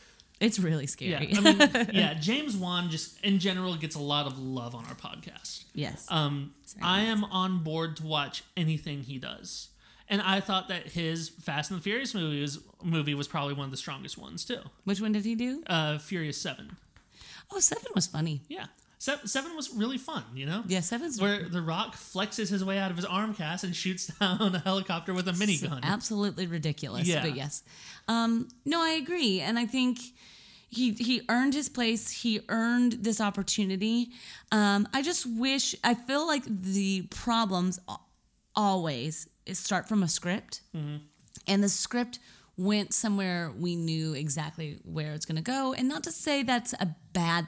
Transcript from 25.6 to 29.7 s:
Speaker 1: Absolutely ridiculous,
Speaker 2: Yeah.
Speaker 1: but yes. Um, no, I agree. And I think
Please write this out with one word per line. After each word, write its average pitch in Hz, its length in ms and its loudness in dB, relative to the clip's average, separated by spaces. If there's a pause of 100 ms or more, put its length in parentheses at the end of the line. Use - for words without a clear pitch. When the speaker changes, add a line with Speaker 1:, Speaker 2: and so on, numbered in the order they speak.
Speaker 1:
Absolutely 196 640 0
ridiculous, 160 600 -2
Speaker 2:
Yeah. 156 140 2
Speaker 1:
but 135 140 -2
yes. 143 280 -6 (440)
Um, 233 420 2 (160)
no, 330 180 2
I 320 80 2
agree. 311 480 2
And 190 180 0
I 240 80 0
think 247 320 0 (720)